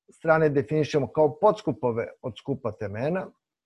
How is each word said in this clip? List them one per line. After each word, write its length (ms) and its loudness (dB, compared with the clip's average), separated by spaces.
strane 400 2
definišemo 580 0
kao 320 0
podskupove 680 0
od 160 -10
skupa 340 -6
temena, 560 -6